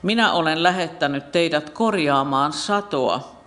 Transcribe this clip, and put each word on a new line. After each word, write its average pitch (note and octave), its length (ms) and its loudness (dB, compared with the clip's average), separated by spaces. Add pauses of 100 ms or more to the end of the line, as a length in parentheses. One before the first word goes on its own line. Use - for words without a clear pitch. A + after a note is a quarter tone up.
Minä A3 300 2
olen D#3+ 320 0
lähettänyt D#3+ 680 0
teidät E3 380 0
korjaamaan C#3+ 840 0
satoa D3 920 -2